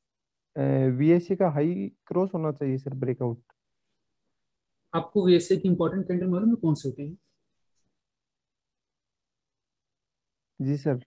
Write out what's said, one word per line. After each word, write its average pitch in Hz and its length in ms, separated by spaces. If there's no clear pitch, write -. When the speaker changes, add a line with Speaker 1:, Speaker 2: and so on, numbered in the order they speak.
Speaker 1:
अ, 135 400
वीएसए 170 380
का 180 140
हाई 170 420
cross 185 280
होना 160 180
चाहिए 135 260
सर 135 160
breakout? 123 500
Speaker 2:
आपको 180 320
वीएसए 180 320
की 190 120
important 175 380
कैंडल 180 180
मालूम 185 240
है 233 60
कौन 160 200
सी 139 140
होती 143 140
है? 160 140
Speaker 1:
जी 139 160
सर। 139 180